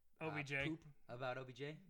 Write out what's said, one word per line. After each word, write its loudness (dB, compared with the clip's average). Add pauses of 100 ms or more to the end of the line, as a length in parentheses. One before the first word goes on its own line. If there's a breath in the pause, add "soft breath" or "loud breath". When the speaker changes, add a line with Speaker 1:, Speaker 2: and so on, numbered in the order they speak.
(240 soft breath)
Speaker 1:
O 2
B 2
J. 0
Speaker 2:
uh, 6
poop 2 (280)
about 0
O -2
B -8
J, -4 (140)